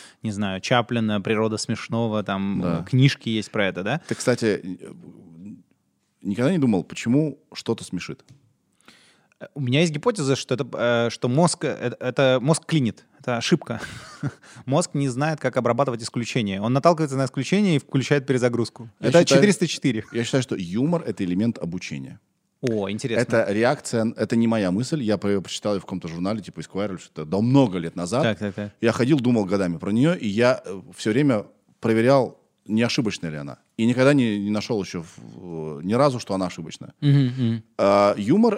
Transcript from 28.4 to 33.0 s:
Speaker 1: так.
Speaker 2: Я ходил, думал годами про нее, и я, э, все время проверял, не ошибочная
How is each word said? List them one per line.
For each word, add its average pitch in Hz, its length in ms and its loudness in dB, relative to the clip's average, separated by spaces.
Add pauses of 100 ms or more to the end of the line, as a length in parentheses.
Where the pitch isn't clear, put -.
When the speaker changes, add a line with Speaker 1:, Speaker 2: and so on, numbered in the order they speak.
Speaker 1:
так. 104 260 -10
Speaker 2:
Я 113 120 4
ходил, 131 280 2
думал 117 260 2
годами 90 320 0
про 90 140 -6
нее, 131 220 4
и 160 140 -4
я, 117 360 2
э, 95 180 -12 (140)
все - 140 -2
время 113 360 2 (340)
проверял, 117 600 2 (280)
не 110 160 2
ошибочная 107 480 -2